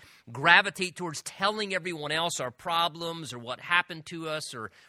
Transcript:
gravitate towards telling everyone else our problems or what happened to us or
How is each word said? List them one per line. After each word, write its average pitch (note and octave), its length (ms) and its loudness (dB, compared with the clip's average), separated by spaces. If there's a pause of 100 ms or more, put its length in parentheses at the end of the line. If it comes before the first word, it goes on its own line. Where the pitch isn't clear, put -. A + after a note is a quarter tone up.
(300)
gravitate F3+ 640 6
towards E3+ 280 -6
telling G#3 520 -2
everyone E3 380 -4
else E3 260 0
our B2+ 140 -6
problems E3 800 -2
or A#2+ 80 -10
what A#2+ 180 -8
happened F3 480 0
to D#3+ 220 -8
us D#3 260 -6
or A2 160 -8 (180)